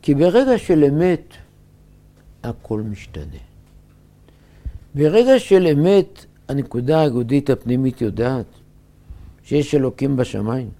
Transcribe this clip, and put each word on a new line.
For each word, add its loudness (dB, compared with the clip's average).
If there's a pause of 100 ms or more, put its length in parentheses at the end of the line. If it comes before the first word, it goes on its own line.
כי 0
ברגע 2
של 2
אמת, 0 (1080)
הכל -8
משתנה. -12 (1500)
ברגע 4
של 4
אמת, 2 (220)
הנקודה -2
היהודית 0
הפנימית -2
יודעת -4 (960)
שיש -2
אלוקים -2
בשמיים. -4 (100)